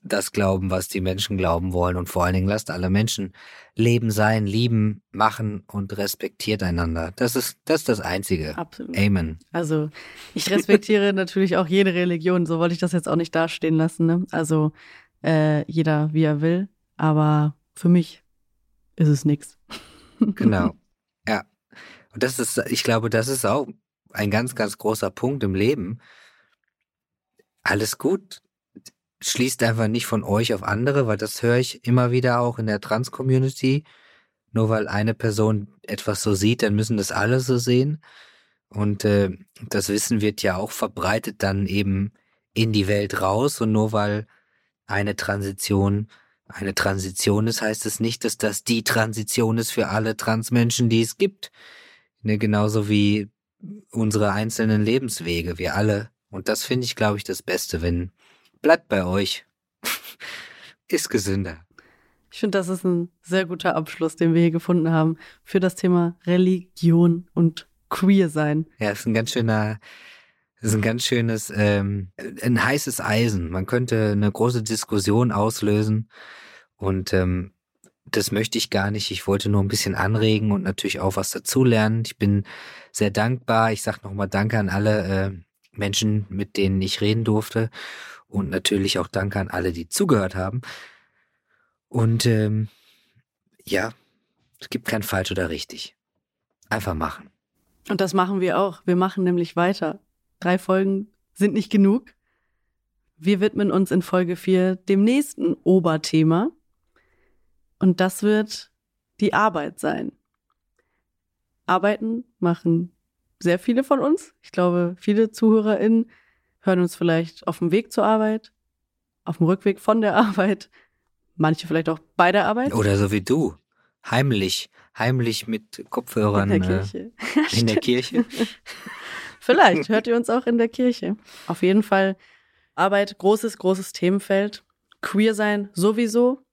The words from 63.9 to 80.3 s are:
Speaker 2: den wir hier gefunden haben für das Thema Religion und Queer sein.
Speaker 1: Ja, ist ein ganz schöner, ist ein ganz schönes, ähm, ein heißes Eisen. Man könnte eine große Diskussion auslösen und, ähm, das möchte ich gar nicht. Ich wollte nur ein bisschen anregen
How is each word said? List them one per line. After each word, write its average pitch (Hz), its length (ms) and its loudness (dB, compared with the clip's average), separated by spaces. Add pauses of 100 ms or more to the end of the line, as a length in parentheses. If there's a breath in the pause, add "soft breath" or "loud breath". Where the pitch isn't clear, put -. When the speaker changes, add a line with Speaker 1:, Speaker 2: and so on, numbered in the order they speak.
Speaker 2:
den 165 180 2
wir 165 60 4
hier 170 100 6
gefunden 165 400 0
haben 160 260 2 (260 loud breath)
für - 180 -2
das 180 140 0
Thema 175 420 2 (100)
Religion 175 1080 2
und 165 340 0 (200)
Queer 190 400 4
sein. 151 380 0 (120)
Speaker 1:
Ja, 104 120 0
ist 101 160 -6
ein 113 80 0
ganz 117 180 0
schöner, 110 480 0 (800 loud breath)
ist 110 140 0
ein 110 60 2
ganz 113 240 0
schönes, 117 500 -2
ähm, 101 580 0 (280)
ein 117 240 2
heißes 135 360 -2
Eisen. 107 500 0
Man 92 160 -4
könnte 117 460 0
eine 104 180 2
große 117 320 0
Diskussion 107 680 0
auslösen 107 760 0 (720 loud breath)
und, 95 320 -2
ähm, 92 400 0 (540)
das - 260 -2
möchte 110 260 -2
ich - 120 -4
gar 101 200 0
nicht. 104 200 -6
Ich - 160 -8
wollte 98 240 0
nur 101 120 4
ein 98 60 0
bisschen - 260 -2
anregen 107 560 2